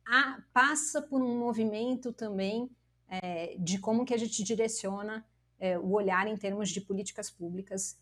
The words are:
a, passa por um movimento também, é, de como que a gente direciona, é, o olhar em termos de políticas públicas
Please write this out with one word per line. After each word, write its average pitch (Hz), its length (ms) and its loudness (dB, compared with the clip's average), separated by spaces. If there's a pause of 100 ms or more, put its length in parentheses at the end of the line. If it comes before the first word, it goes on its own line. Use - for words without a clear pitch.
a, 262 360 2 (120)
passa 294 480 4
por 269 200 0
um 240 160 2
movimento 233 760 0
também, 214 560 -2 (440)
é, 180 460 -4
de 180 180 0
como 226 280 2
que 247 80 -2
a 233 40 4
gente 220 240 -2
direciona, 214 840 -2 (340)
é, 185 180 0
o 185 140 0
olhar 196 360 4
em 214 100 -2
termos 202 320 -2
de 196 100 -4
políticas 196 500 -6
públicas 190 720 -8